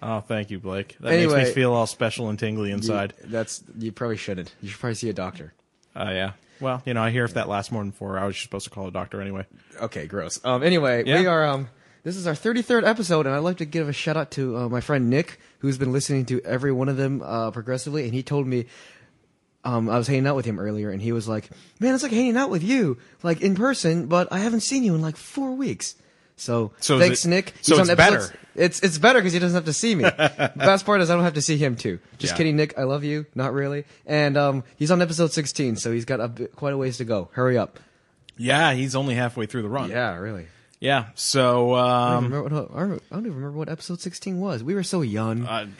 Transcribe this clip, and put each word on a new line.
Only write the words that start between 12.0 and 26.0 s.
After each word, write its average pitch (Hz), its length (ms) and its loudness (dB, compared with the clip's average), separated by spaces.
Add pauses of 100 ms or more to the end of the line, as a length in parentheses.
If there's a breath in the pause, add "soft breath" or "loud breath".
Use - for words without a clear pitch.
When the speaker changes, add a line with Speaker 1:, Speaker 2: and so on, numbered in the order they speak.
Speaker 2:
this 180 140 -8
is 185 100 -10
our 165 80 0
thirty-third 233 500 0
episode, 175 440 2
and 135 80 0
I'd 143 40 0
like 175 180 0
to 165 80 -6
give 151 220 -2
a 143 60 -4
shout 156 240 -4
out 147 140 -4
to, 127 260 -2
uh, 123 120 -2
my 120 120 -2
friend 127 300 2
Nick, 151 280 0 (200 soft breath)
who's 135 180 -2
been 127 140 0
listening 135 360 0
to 123 140 -2
every 127 300 -2
one 131 180 0
of 135 80 -2
them, 135 260 -2
uh, 113 280 -4
progressively, 127 540 -6
and 117 100 -4
he 131 80 -4
told 143 240 -2
me, 123 180 -2 (1000 loud breath)
um, 117 240 0
I 113 80 2
was 117 100 0
hanging 135 180 2
out 143 120 2
with 123 80 -4
him 110 120 -4
earlier, 104 320 -4
and 98 120 -6
he 113 100 -2
was 113 160 -2
like, 107 220 -4 (320 loud breath)
"Man, 254 120 2
it's 262 80 0
like 269 120 -4
hanging 233 240 2
out 269 120 0
with 170 140 -2
you, 202 340 2 (260 loud breath)
like, 170 180 0
in 196 140 2
person, 185 520 2
but 175 240 2
I 185 80 -2
haven't 226 220 0
seen 269 240 0
you 185 100 4
in, 156 60 2
like, 156 160 -4
four 269 340 -6
weeks." 254 440 -4 (420 soft breath)